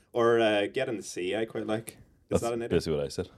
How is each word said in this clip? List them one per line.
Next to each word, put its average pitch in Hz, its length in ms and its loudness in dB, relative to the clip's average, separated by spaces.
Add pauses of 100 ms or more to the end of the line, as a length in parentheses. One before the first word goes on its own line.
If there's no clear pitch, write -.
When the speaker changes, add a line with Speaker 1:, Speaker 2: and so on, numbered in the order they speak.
(140)
Speaker 1:
Or, 117 260 6
uh, 107 320 2
get 131 160 -2
in 117 80 -4
the 95 60 -10
sea. 92 340 -4
I 110 80 -2
quite 110 220 -6
like. 110 320 -4 (340)
Speaker 2:
That's 85 100 2
Speaker 1:
that 117 120 -2
an 117 80 -4
idiom? 117 140 0
Speaker 2:
basically 80 220 2
what 71 80 -2
I - 20 -12
said. 90 300 -6